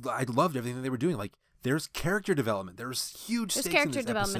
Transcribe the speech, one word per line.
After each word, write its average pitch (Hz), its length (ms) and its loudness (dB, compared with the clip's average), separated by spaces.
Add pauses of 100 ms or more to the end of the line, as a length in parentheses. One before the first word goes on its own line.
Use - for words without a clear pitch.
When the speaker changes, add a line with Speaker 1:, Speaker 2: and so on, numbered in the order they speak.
Speaker 1:
I 123 160 0
loved 139 320 4
everything 123 200 -2
that 127 60 -6
they 131 80 -2
were 127 60 0
doing. 147 200 2
Like, 101 160 -6 (300)
there's 156 260 0
character 196 460 0
development. 101 420 0
There's 120 340 -4 (160)
huge 226 280 0
Speaker 2:
There's - 100 0
Speaker 1:
stakes - 20 -2
in 339 60 -2
Speaker 2:
character 294 260 4
Speaker 1:
this 240 80 -2
Speaker 2:
development 208 340 0